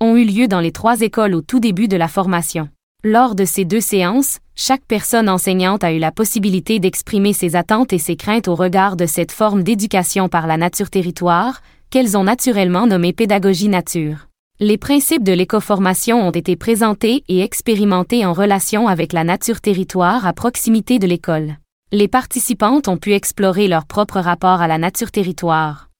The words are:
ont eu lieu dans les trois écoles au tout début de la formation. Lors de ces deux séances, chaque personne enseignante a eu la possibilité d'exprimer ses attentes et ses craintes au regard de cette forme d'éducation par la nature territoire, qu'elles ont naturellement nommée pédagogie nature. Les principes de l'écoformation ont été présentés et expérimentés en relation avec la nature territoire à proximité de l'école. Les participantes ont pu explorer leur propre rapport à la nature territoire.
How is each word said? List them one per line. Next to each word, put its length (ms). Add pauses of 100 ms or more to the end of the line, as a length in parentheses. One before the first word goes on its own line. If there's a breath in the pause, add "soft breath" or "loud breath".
ont 160
eu 80
lieu 240
dans 100
les 140
trois 260
écoles 340
au 80
tout 200
début 260
de 80
la 140
formation. 580 (380)
Lors 280
de 120
ces 180
deux 160
séances, 600 (140)
chaque 320
personne 440
enseignante 560
a 80
eu 60
la 120
possibilité 680
d'exprimer 520
ses 240
attentes 380
et 40
ses 200
craintes 320
au 60
regard 420
de 80
cette 260
forme 320
d'éducation 640
par 200
la 100
nature 320
territoire, 720 (300 soft breath)
qu'elles 260
ont 80
naturellement 640
nommée 260
pédagogie 560
nature. 580 (320)
Les 180
principes 460
de 80
l'écoformation 960
ont 40
été 260
présentés 720
et 120
expérimentés 840
en 80
relation 560
avec 240
la 100
nature 380
territoire 640
à 80
proximité 640
de 80
l'école. 480 (380)
Les 160
participantes 800
ont 80
pu 160
explorer 560
leur 160
propre 340
rapport 420
à 60
la 100
nature 340
territoire. 800 (100)